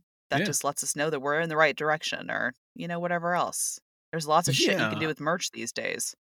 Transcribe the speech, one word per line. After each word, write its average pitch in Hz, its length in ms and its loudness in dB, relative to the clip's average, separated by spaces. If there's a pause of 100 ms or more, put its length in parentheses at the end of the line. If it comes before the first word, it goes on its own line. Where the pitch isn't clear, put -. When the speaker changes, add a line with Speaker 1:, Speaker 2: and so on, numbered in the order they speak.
(320)
Speaker 1:
that 139 80 2
Speaker 2:
Yeah. 190 60 0
Speaker 1:
just 151 180 -2
lets 143 200 -2
us - 120 -4
know 147 160 0
that 147 80 0
we're 143 200 0
in 170 100 0
the 156 60 -2
right 156 200 6
direction - 560 -2
or, 117 220 -2 (220)
you 170 120 -8
know, 170 120 -4
whatever 175 360 0
else. - 440 -2 (320)
There's 165 160 -4
lots 156 200 6
of 139 80 2
shit 339 240 4
you 113 100 2
can 107 80 -2
do 104 40 -2
Speaker 2:
Yeah. 160 80 0
Speaker 1:
with 151 100 -4
merch 160 320 -2
these 113 200 -8
days. - 440 -4 (240)